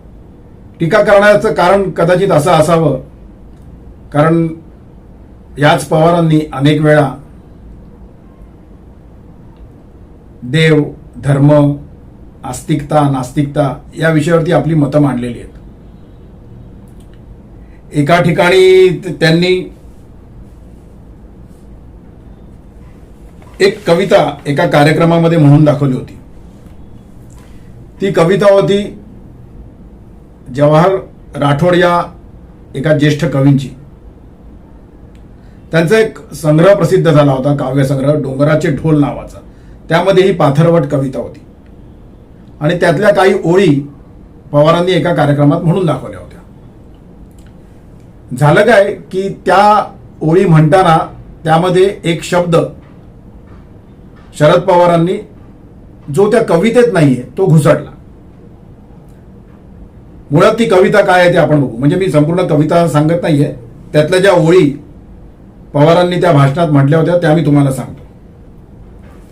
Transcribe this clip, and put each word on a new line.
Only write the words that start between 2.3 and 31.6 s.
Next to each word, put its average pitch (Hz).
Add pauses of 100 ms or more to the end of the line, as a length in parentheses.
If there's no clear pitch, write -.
असावं, 160 (1120)
कारण 165 (1120)
याच -
पवारांनी 160
अनेक 151
वेळा 151 (3250)
देव, 147 (400)
धर्म, 143 (720)
आस्तिकता, 143
नास्तिकता 135 (200)
या 160
विषयावरती 160
आपली 151
मतं 147
मांडलेली 120
आहेत. - (2500)
एका 160
ठिकाणी 185 (160)
त-, 151
त्यांनी 175 (4000)
एक -
कविता 170 (100)
एका 143
कार्यक्रमामध्ये 165
म्हणून 147
दाखवली 139
होती. - (1800)
ती 190
कविता 196
होती 196 (1600)
जवाहर 156 (440)
राठोड 147